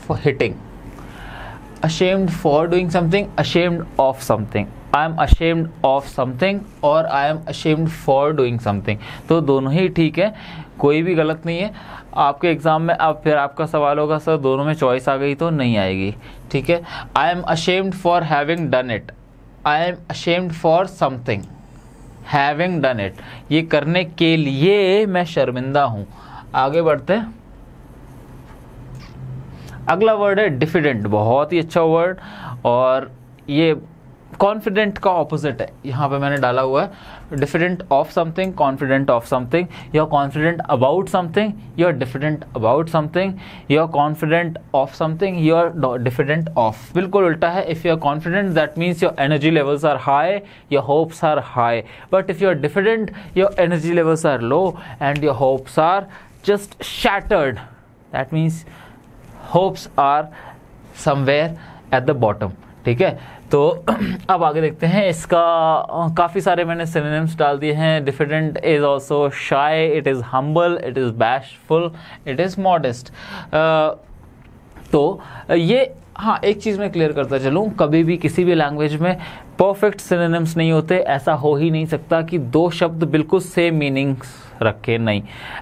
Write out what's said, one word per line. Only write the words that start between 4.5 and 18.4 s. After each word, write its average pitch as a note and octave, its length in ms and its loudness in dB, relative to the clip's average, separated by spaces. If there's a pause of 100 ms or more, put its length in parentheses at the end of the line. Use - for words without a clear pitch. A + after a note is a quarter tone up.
I D#3 140 0
am E3 80 -6 (100)
ashamed E3 400 2 (180)
of C3+ 160 2 (180)
something C3+ 400 -2 (240)
और D#3 260 2
I C#3+ 240 0
am D#3+ 220 -8
ashamed D#3+ 320 0 (220)
for C#3+ 280 2
doing A#2+ 260 0
something, G2+ 320 -2 (340)
तो E3 120 4
दोनों C3+ 320 2
ही F#3 160 2
ठीक D#3+ 300 0
है, G#3 160 0 (440)
कोई D3 240 4
भी F3+ 120 0
गलत D#3 300 0
नहीं E3+ 140 -4
है। - 420 -10 (140)
आपके C#3+ 320 2
एग्जाम D#3 340 2
में E3 120 0
अब D#3 300 0
फिर D3+ 140 2
आपका C#3+ 280 -2
सवाल D3 340 0
होगा, D3+ 200 0
"सर, D#3+ 180 0
दोनों C3+ 280 0
में D#3 80 0
चॉइस C3 360 2
आ C#3 80 2
गई C#3 180 -2
तो?" E3 140 -2
नहीं B2+ 280 2
आएगी, F#2+ 380 0 (360)
ठीक C#3 180 -2
है? E3+ 140 0 (340)
I E3 180 2
am F3+ 80 -6
ashamed F#3 480 0
for F3 300 2
having D#3 380 0